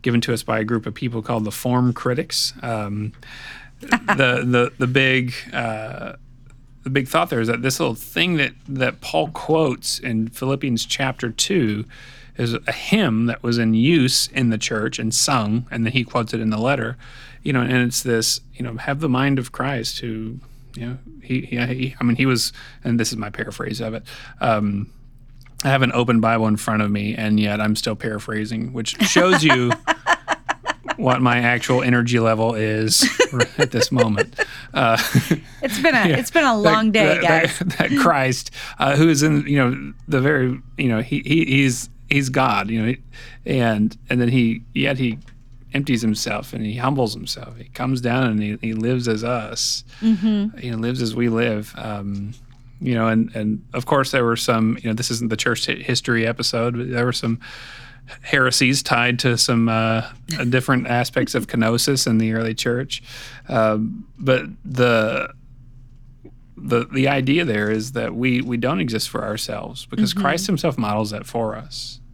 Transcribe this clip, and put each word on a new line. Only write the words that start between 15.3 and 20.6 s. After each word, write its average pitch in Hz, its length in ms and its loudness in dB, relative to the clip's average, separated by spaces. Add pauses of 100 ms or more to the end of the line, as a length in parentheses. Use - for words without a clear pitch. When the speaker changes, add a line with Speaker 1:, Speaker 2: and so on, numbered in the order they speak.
Speaker 1:
and 113 140 -2
then 107 80 0
he 123 120 2
quotes 117 280 -2
it 117 80 -2
in 110 100 0
the 107 80 -2
letter, 120 380 -2 (460)
you - 100 -2
know, 127 80 2
and 123 120 0
it's 123 320 2
this, 113 360 0 (140)
you - 100 -10
know, 117 120 -8
"Have 139 240 -4
the 160 80 -2
mind 131 320 2
of 120 100 -8
Christ," 127 480 -4
who, 113 400 -8 (380)